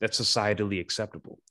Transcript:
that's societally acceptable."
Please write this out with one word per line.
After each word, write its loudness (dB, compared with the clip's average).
that's 0
societally 2
acceptable." -8